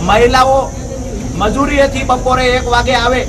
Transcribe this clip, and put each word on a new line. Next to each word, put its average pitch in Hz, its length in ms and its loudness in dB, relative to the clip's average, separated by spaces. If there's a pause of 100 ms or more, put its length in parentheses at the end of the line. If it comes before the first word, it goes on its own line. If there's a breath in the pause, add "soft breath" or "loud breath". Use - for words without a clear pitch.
મહિલાઓ 254 500 2 (800)
મજૂરીએથી 269 720 0
બપોરે 254 340 2 (140)
એક 254 160 -2
વાગે 240 260 2
આવે 247 300 0